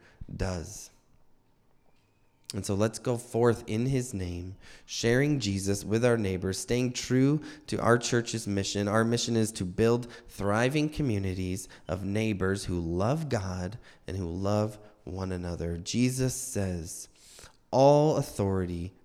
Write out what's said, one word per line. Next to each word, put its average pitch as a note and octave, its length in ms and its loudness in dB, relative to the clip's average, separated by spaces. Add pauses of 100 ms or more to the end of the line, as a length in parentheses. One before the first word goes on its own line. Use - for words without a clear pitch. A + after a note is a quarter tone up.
(340)
does. F2+ 560 -6 (1600)
And F#2+ 120 -4
so G#2 80 0
let's G#2+ 260 0
go B2+ 160 -2
forth A#2 520 2
in A2 180 0
his C3 280 -2
name, F2+ 420 -6 (300)
sharing C3+ 540 2
Jesus G2 460 0
with A2 180 0
our A#2+ 140 6
neighbors, F#2+ 400 0
staying B2 340 0
true C3+ 500 2 (260)
to G#2+ 120 -2
our A#2 180 6
church's A#2 480 0
mission. G2+ 440 0
Our A2+ 160 4
mission A#2 320 0
is G#2+ 160 2
to - 100 -4
build A2+ 440 2 (200)
thriving B2 600 0
communities F#2+ 800 -2 (180)
of F#2+ 160 -4
neighbors G2 640 0
who F2 140 -2
love G#2 500 0
God F#2 480 -4 (280)
and F#2 120 -6
who F#2+ 80 -4
love G#2 520 0 (280)
one F#2+ 260 -6
another. E2+ 460 -4
Jesus B2+ 580 -2
says, F2+ 720 -6 (640)
"All D3 460 6
authority F#2+ 720 -2 (140)